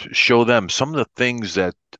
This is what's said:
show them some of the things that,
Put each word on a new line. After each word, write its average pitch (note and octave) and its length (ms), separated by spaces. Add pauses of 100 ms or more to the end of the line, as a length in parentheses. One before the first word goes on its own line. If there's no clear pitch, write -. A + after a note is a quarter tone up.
(140)
show A#2+ 300
them A2+ 240
some C3+ 220
of D#3+ 60
the C3 200
things A#2+ 380
that, F#2 220 (240)